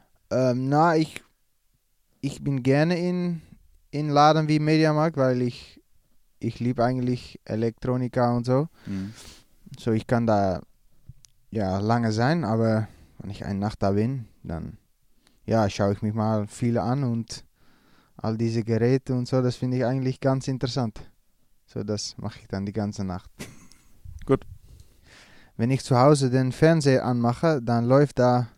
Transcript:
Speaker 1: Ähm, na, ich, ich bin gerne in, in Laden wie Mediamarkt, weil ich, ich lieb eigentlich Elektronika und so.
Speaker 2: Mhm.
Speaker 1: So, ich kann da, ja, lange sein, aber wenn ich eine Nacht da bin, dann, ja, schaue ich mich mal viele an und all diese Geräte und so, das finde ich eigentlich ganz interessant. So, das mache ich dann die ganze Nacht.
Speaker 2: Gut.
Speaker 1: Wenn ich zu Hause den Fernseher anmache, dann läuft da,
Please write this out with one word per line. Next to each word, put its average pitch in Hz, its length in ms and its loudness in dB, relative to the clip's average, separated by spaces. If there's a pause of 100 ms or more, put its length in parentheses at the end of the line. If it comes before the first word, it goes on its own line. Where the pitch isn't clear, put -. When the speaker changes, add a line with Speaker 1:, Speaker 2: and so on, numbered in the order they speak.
(300)
Speaker 1:
Ähm, 127 380 0
na, 156 260 4
ich, 160 300 -2 (960)
ich 139 240 -8
bin 139 180 -2
gerne 151 360 2
in, 175 420 -2 (500)
in 147 200 -4
Laden 151 360 6
wie 151 120 2
Mediamarkt, 156 580 2
weil 131 240 2
ich, - 420 -6 (560)
ich - 220 -6
lieb 120 200 -2
eigentlich 123 680 -2
Elektronika 120 880 -2
und 120 80 -4
so. 131 240 0 (160)
Speaker 2:
Mhm. 98 300 -8 (640)
Speaker 1:
So, - 140 -2
ich 110 140 -2
kann 117 200 0
da, 98 340 0 (880)
ja, 98 280 -2
lange 113 340 0
sein, 135 320 0
aber 110 440 0 (320)
wenn 95 100 -14
ich - 160 -12
eine 98 120 -4
Nacht 104 240 -4
da 98 100 2
bin, 113 340 -2 (160)
dann, 82 340 -10 (720)
ja, 110 240 2
schaue 101 240 0
ich - 80 -6
mich 107 100 -2
mal 107 340 -2
viele 117 360 -2
an 131 220 -2
und 117 420 -6 (720)
all 110 180 -4
diese 113 280 -2
Geräte 120 500 0
und 123 140 -2
so, 131 120 2
das 123 160 0
finde 127 220 -2
ich 123 80 0
eigentlich 131 340 -2
ganz 131 260 0
interessant. 123 640 -4 (540)
So, - 200 -10
das 107 340 -6
mache - 240 -12
ich - 60 -20
dann 98 180 -6
die 104 80 -8
ganze 104 280 -6
Nacht. 92 280 -8 (960)
Speaker 2:
Gut. 135 180 0 (1120)
Speaker 1:
Wenn 113 140 0
ich 135 120 0
zu 123 160 2
Hause 135 300 6
den 127 240 0
Fernseher 143 540 4
anmache, 120 560 0
dann 117 240 0
läuft 135 320 4
da, 123 400 2